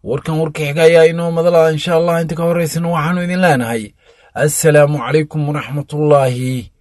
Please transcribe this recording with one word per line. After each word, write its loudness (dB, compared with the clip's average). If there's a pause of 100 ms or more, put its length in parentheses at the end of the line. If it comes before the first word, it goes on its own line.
Warkan -4
warka -4
xiga -2
ayaa 6
inoo -2
madala, 2
insha -4
Allah. 0
Inta -4
ka -6
horeysana -2
waxaanu -2
idin -4
leenahay, 0 (520)
assalaamu 2
calaykum -2
waraxmatullaahi -2